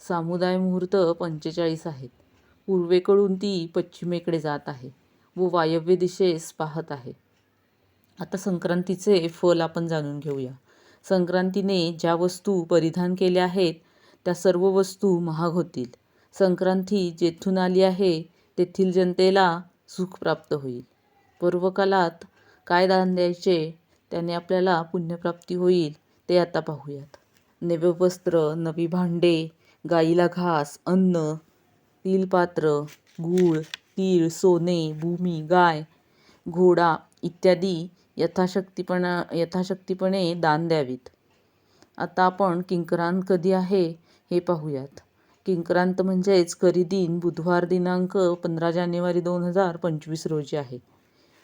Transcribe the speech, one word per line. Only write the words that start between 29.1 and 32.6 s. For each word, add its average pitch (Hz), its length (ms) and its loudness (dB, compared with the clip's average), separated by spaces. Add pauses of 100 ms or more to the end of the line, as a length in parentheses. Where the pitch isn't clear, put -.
गाईला 170 360 4
घास, 170 600 -2
अन्न, 175 480 2 (720)
तिलपात्र, 175 800 0 (380)